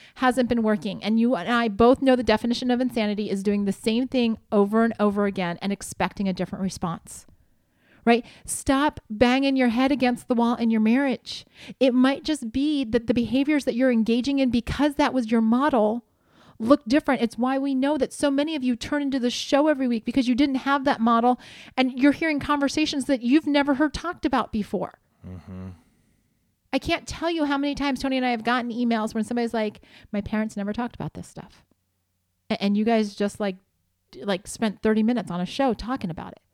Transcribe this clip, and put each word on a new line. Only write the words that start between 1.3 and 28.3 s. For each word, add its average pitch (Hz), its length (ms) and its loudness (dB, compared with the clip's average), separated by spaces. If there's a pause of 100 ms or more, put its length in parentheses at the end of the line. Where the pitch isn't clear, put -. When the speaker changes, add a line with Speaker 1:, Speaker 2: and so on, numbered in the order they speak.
Speaker 1:
and 175 160 -4
I 233 160 0
both 233 340 4
know 262 140 6
the 247 80 2
definition 233 480 0
of 240 80 2
insanity 214 500 -2
is 196 140 -2
doing 202 220 0
the 196 80 0
same 233 340 -2
thing 233 300 0 (160)
over 214 320 4
and 226 120 0
over 208 280 0
again 185 360 -4
and 196 120 -2
expecting - 560 -4
a 185 40 -2
different 180 300 -6
response. - 600 -8 (800)
Right? 233 200 4 (200)
Stop 285 640 -2
banging 254 460 2
your 254 120 2
head 262 240 2
against 247 380 0
the 254 40 2
wall 233 220 2
in 226 160 0
your 220 100 2
marriage. 247 640 0 (340)
It 262 140 4
might 262 300 2
just 285 280 -4
be 277 340 0
that 233 200 -2
the 247 80 0
behaviors 262 520 0
that 240 100 -2
you're 254 160 4
engaging 240 480 2
in, 269 100 2
because 262 460 0
that 285 180 2
was 240 160 -2
your 233 120 2
model, 233 640 2 (520)
look 240 300 4
different. 269 340 0
It's 233 160 -4
why 254 220 -2
we 277 160 -2
know 277 220 0
that 254 140 -2
so 285 200 -2
many 294 240 -2
of 269 80 -4
you 247 120 0
turn 294 280 -4
into 269 160 -2
the 240 100 0
show 285 380 0
every 269 200 0
week 233 180 -2
because 247 220 0
you 254 60 2
didn't 269 220 2
have 269 300 -2
that 269 160 0
model, 233 380 2 (380)
and 262 220 0
you're 277 140 6
hearing 302 260 -2
conversations 294 680 -2
that 269 160 0
you've 262 240 2
never 285 300 2
heard 294 180 0
talked - 320 -8
about 254 260 -2
before. 185 460 -6 (300)
Speaker 2:
Mm-hmm. 92 400 -14 (1080)
Speaker 1:
I 269 60 0
can't - 260 -4
tell - 240 -6
you 330 160 0
how 277 140 -2
many 277 160 -2
times 269 240 -2
Tony 262 180 -2
and 254 80 0
I 247 60 0